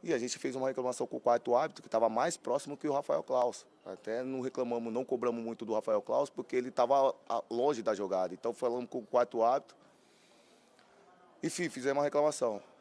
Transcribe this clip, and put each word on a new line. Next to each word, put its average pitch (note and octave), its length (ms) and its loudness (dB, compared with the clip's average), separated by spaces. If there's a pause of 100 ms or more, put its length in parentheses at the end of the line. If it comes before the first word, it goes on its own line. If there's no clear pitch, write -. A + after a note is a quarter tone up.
E E3 100 0
a C3 60 2
gente A#2+ 180 -6
fez C3 180 -4
uma C3 120 0
reclamação B2+ 400 -2
com B2+ 100 -8
o - 20 -4
quarto A#2+ 360 4
árbitro, D3 260 0
que - 80 -20
tava A2+ 180 4
mais B2 300 0
próximo C#3 400 -4
que D#3 100 -6
o D3 60 0
Rafael C#3+ 300 0
Claus. B2 420 0 (180)
Até G#2+ 380 -6
não C3 200 -6
reclamamos, A#2+ 520 -4
não B2 100 -2
cobramos A#2 400 -2
muito A2+ 220 -8
do A2 80 -2
Rafael G#2+ 300 0
Claus, C3+ 260 0
porque - 260 -8
ele B2+ 140 0
tava, C3 460 4 (120)
a, A2+ 220 -2
longe A#2+ 320 0
da G#2+ 140 0
jogada. F#2 400 -2
Então A#2 180 -4
falamos B2 340 -2
com C3 120 -6
o A2+ 40 -12
quarto A#2+ 380 0
árbitro. B2+ 340 0 (1700)
Enfim, E3 260 -2
fizemos C#3 300 -2
uma C#3+ 60 2
reclamação. C#3+ 580 0 (200)